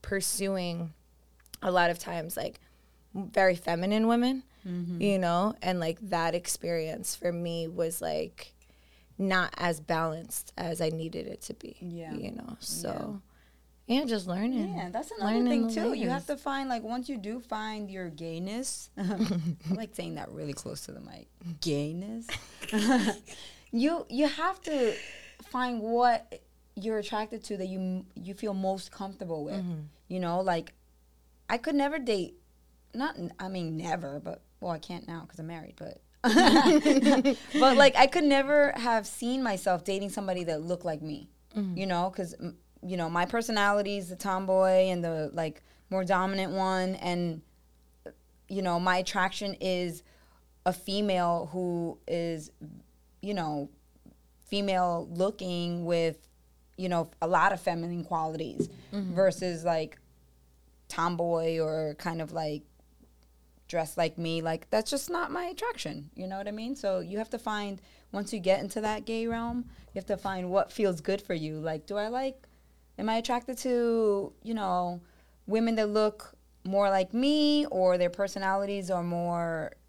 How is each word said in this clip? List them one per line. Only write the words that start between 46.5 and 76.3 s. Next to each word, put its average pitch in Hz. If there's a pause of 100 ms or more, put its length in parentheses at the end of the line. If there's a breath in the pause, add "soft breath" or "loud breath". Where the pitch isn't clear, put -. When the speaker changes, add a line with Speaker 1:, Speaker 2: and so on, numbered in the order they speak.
Speaker 2:
one, 190
and, 175 (1080)
you 196
know, 175
my 185
attraction 190
is 180 (640 soft breath)
a 185
female 180
who 175
is, 165 (720)
you 202
know, 151 (800)
female 180
looking 175
with, 165 (480)
you 185
know, 170 (120)
a 165
lot 180
of 180
feminine 170
qualities 160 (240 loud breath)
Speaker 1:
Mm-hmm. 190
Speaker 2:
versus, 175
like, 165 (920)
tomboy 165
or 156
kind 165
of, 156
like, 151 (1080)
dressed 160
like 165
me. 165
Like, 165
that's 220
just 277
not 349
my 359
attraction, 349
you 185
know 190
what 202
I -
mean? 226
So 190
you 180
have 220
to 233
find, 208 (320 soft breath)
once 202
you 214
get 185
into 202
that 214
gay 226
realm, 233 (300 loud breath)
you 196
have 190
to 202
find 185
what 190
feels 190
good 196
for 185
you. 156
Like, 156
do 202
I 208
like, 262 (520 soft breath)
am 208
I 226
attracted 240
to, 226 (100)
you 226
know, 180 (460 soft breath)
women 226
that 214
look 214 (300)